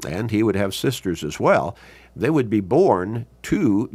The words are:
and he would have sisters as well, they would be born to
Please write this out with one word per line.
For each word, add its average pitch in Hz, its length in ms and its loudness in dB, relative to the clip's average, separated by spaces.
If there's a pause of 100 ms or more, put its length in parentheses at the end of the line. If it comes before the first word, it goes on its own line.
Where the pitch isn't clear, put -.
and 104 220 -4
he 110 140 2
would 104 120 2
have 98 200 -2
sisters 110 480 -4
as 76 160 -8
well, 120 380 0 (380)
they 107 140 -2
would 139 200 0
be 107 100 0
born 113 640 2 (180)
to 123 500 0